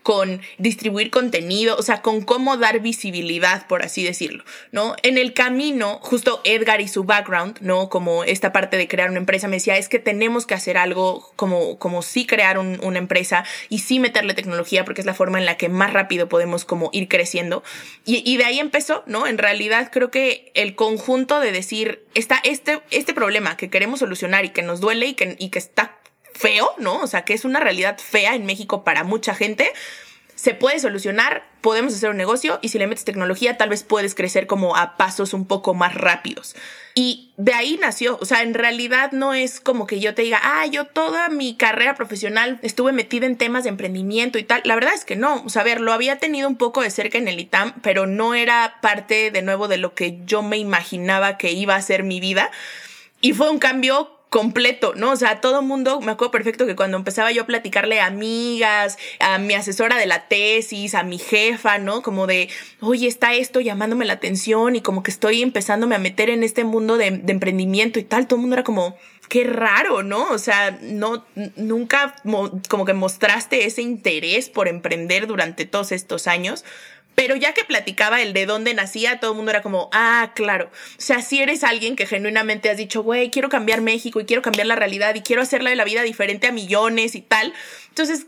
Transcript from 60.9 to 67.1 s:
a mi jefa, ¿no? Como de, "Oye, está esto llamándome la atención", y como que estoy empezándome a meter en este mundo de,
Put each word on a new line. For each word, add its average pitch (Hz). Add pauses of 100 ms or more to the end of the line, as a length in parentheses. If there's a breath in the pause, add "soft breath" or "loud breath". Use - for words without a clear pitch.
a 185
mi 180
jefa, 220
¿no? 202
Como 196
de, 180 (320 loud breath)
"Oye, 240
está 240
esto 247
llamándome 220
la 196
atención", 220
y 233
como 190
que 196
estoy 220
empezándome 226
a -
meter 190
en 233
este 226
mundo 226
de, 208